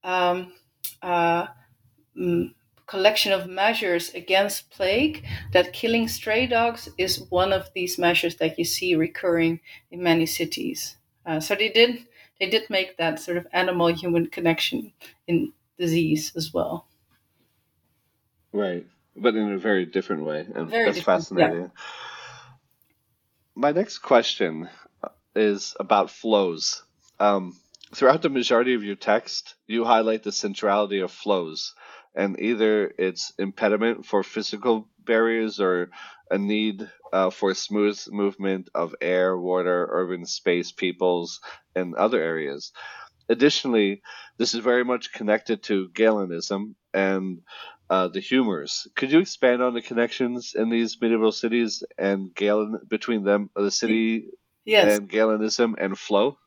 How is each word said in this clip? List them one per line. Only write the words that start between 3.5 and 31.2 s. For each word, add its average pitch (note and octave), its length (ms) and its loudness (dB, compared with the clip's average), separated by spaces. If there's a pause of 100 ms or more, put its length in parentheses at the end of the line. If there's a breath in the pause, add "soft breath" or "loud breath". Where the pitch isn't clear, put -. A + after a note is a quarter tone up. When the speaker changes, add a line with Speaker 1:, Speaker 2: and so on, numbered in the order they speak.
Speaker 1:
against F#3+ 560 0
plague, A#3 560 0 (260 loud breath)
that F3+ 220 4
killing A3+ 340 0
stray A3+ 380 -2
dogs A#3 500 0
is F#3 320 -2
one F#3 240 2
of F#3+ 220 -2
these F3+ 240 -4
measures E3+ 380 2
that D#3+ 220 -2
you E3+ 60 0
see F3+ 300 0
recurring E3 640 0 (300 loud breath)
in F3 120 -12
many E3 220 4
cities. - 720 -6 (300)
Uh, D#3+ 120 -2
so F3+ 160 -2
they G#3+ 140 0
did, A#3 380 2 (340 soft breath)
they F#3+ 80 -2
did G#3+ 220 -2
make F#3 260 -2
that E3 220 -2
sort F3 180 -4
of F3 160 -6
animal-human E3+ 760 2
connection F3 640 -2 (340 loud breath)
in E3 260 0 (260)
disease E3 560 0
as D#3+ 200 -6
well. - 320 -2 (1700)
Speaker 2:
Right, F#2 320 -2 (280)
but A2 200 0
in G#2+ 180 0
a G2 60 -4
very F#2+ 260 0
different E2 400 -4
way, D#2 300 -6
and - 160 -6
Speaker 1:
Very A3+ 160 0
Speaker 2:
that's - 120 0
Speaker 1:
different, D#3+ 320 0
yeah. F3 160 4
Speaker 2:
fascinating. F2 240 -6 (1800 loud breath)
My C#3+ 180 0
next F#3 260 -2
question F2 720 2 (680 loud breath)
is G#2 420 0
about G2+ 320 2
flows. G2 720 0 (380)
Um, G2 340 2 (400)
throughout C#3 280 6
the D#3+ 80 2
majority B2 420 2
of A2 120 -2
your G2+ 120 -6
text, - 600 -2 (100)
you A2+ 180 -2
highlight A2+ 380 4
the G#2 100 -6
centrality G2+ 680 0
of F2+ 100 -4
flows, E2+ 640 -2 (400 loud breath)